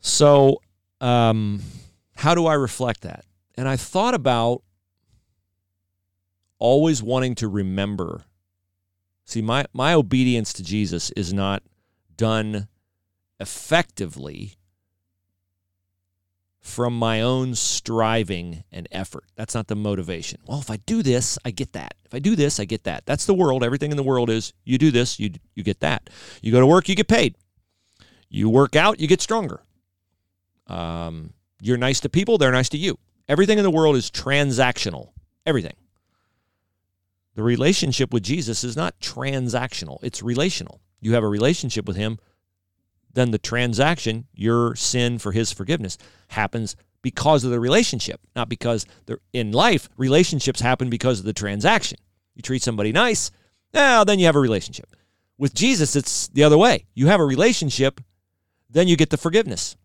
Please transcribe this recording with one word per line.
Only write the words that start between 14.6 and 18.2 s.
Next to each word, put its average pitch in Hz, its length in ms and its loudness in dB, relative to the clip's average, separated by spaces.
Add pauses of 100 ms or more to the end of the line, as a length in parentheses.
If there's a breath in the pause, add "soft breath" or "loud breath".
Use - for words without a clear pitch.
from 120 360 -6
my 113 240 0
own 127 360 -2
striving 101 1120 -2